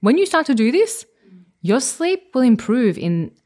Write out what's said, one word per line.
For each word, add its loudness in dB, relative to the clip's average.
When 2
you 2
start 0
to 0
do 2
this, -2
your 0
sleep -4
will 2
improve 2
in -4